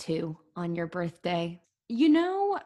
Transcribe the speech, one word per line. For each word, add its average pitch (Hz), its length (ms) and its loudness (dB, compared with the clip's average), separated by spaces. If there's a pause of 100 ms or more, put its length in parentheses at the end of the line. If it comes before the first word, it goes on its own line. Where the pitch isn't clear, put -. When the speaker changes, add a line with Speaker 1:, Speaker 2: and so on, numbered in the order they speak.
Speaker 1:
to 160 340 -4 (160)
on 170 200 -6
your 170 120 -4
birthday? 170 720 -4 (300)
Speaker 2:
You 240 180 4
know, 370 560 4